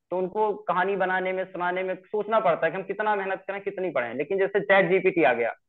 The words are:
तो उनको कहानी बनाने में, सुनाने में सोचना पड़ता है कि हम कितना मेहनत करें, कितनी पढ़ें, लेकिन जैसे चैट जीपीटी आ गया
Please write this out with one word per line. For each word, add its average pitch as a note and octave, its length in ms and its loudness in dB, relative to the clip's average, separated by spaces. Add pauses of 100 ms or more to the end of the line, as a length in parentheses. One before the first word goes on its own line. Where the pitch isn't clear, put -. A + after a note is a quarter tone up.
(100)
तो F3+ 80 -2
उनको G3+ 360 0
कहानी F#3 420 0
बनाने F#3 360 0
में, F#3 120 -2
सुनाने F3+ 380 -4
में F#3 120 -4
सोचना G#3+ 460 -2
पड़ता E3+ 260 2
है D#3 60 0
कि F#3 60 -6
हम F#3 60 -6
कितना G#3 320 -2
मेहनत F#3+ 320 -4
करें, G3 120 -6
कितनी F#3 300 -6
पढ़ें, A#2+ 240 -2
लेकिन D3+ 240 -2
जैसे G3 220 2
चैट F#3+ 300 4
जीपीटी F#3 320 2
आ C3 100 6
गया A#2 180 0 (180)